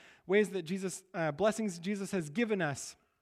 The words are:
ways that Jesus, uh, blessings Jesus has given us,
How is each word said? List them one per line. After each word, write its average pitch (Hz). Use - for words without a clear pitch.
ways 202
that 185
Jesus, 185
uh, 165
blessings 196
Jesus 196
has 165
given 214
us, 143